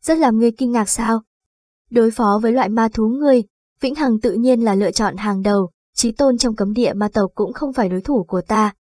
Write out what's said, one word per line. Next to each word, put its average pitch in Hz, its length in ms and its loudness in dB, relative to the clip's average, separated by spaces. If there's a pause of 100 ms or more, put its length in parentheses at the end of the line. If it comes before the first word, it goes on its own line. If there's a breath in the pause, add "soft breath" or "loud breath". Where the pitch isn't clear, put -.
Rất 320 140 2
làm 247 200 2
ngươi 233 140 4
kinh 240 200 -4
ngạc 220 180 0
sao? 226 320 -2 (680)
Đối 233 220 2
phó 214 300 0
với 226 100 0
loại 233 180 0
ma 226 240 0
thú 220 140 0
ngươi, 262 360 2 (380)
Vĩnh 269 140 -4
Hằng 262 240 0
tự 220 140 -2
nhiên 240 280 2
là 214 140 0
lựa 196 160 0
chọn 202 260 -4
hàng 196 240 -4
đầu, 196 280 0 (260)
chí 233 160 -2
tôn 262 260 2
trong 226 180 -2
cấm 202 180 -4
địa 226 200 0
ma 208 200 -2
tộc 196 220 -2
cũng 208 180 -4
không 269 200 -6
phải 220 160 -2
đối 185 120 -4
thủ 240 220 -2
của 180 180 -4
ta 214 400 0